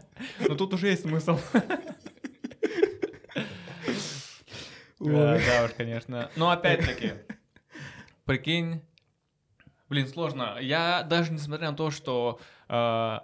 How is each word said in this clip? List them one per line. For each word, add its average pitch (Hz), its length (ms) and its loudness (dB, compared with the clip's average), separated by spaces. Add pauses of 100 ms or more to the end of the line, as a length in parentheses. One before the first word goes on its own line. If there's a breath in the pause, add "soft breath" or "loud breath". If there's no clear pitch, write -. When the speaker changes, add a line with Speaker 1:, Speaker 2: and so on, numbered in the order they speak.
(100)
Speaker 1:
<laughs> - 380 -4
Но 151 60 2
тут 190 200 0
уже 180 120 0
есть 185 160 2
смысл. 160 420 2
<laughs> - 80 -14 (3500 loud breath)
Speaker 2:
Ой. 151 140 0
Speaker 1:
Да, 147 260 6
да 120 260 6
уж, 117 120 -2
конечно. 117 600 -4
Но 165 140 4
опять-таки, 175 640 2 (1120 loud breath)
прикинь, 160 560 0 (1080)
блин, 139 200 2
сложно. 135 520 -2
Я 165 420 2
даже 165 300 2
несмотря 151 380 -4
на 143 60 -4
то, 156 140 0
что, 120 500 -2 (280 soft breath)
э, 113 560 2